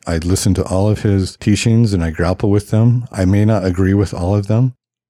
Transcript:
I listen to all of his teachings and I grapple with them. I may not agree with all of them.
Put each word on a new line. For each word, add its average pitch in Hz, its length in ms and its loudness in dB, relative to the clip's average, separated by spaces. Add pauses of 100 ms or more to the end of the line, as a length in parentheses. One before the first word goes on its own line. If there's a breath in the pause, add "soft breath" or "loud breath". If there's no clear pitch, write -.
I 85 100 -2
listen 90 380 0
to 95 100 -2
all 95 240 0
of 104 140 -2
his 98 340 0
teachings 113 560 0
and 90 100 0
I 82 60 -2
grapple 90 400 -2
with 101 220 -2
them. 117 400 2
I 101 140 -4
may 101 200 2
not 107 180 0
agree 92 300 0
with 98 220 0
all 87 200 -2
of 101 120 -2
them. 123 260 0 (360)